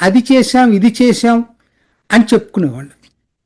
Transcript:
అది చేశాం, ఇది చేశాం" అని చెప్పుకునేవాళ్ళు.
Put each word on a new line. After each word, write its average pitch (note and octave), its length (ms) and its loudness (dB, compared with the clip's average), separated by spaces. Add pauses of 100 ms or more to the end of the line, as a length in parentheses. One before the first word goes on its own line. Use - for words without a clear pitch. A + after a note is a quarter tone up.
అది G3 300 0
చేశాం, B3+ 400 2
ఇది G#3 300 0
చేశాం" A#3 440 0 (640)
అని A3+ 120 2 (100)
చెప్పుకునేవాళ్ళు. C#3+ 580 -4 (540)